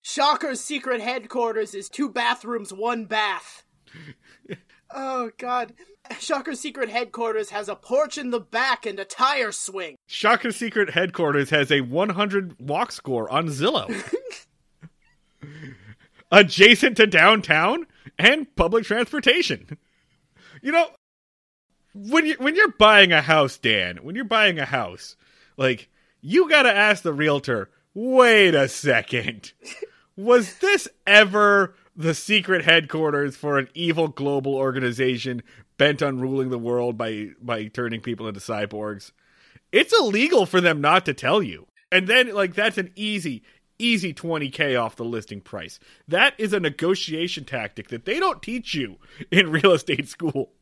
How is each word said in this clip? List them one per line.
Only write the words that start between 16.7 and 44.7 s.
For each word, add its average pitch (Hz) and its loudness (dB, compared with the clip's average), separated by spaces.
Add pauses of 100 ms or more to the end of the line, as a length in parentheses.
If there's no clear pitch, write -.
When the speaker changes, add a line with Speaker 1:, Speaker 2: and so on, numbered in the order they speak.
Speaker 2:
to 220 8
downtown 185 4 (320)
and 262 -2
public 190 0
transportation. 240 -2 (840)
You 277 -6
know, 330 2 (1080)
when 247 0
you, 302 0
when 294 0
you're 392 4
buying 208 8
a 151 4
house, 147 2
Dan, 92 0
when 160 -14
you're 247 -8
buying 208 2
a 135 -4
house, 104 -6 (420)
like, 131 -2 (320)
you 294 2
gotta 262 6
ask 208 2
the 160 -2
realtor, 139 -2 (240)
"Wait 226 6
a 139 4
second. 113 -4 (640)
Was 226 2
this 392 2 (180)
ever 202 4 (200)
the 160 -2
secret 185 0
headquarters 151 2
for 147 -2
an 131 -4
evil 165 0
global 139 -2
organization 127 -2 (360)
bent 143 2
on 135 -2
ruling 131 -2
the 123 -4
world 120 -2
by, 110 -6 (120)
by 117 -6
turning 113 -6
people 113 -8
into 101 -10
cyborgs?" 104 -8 (600)
It's 330 0
illegal 240 0
for 180 0
them 160 0
not 175 2
to 143 -4
tell 165 -2
you. 92 -10 (260)
And 185 0
then, 240 2
like, 190 -2
that's 214 -2
an 180 -6
easy, 190 -6 (380)
easy 208 0
twenty 156 -6
K 139 -2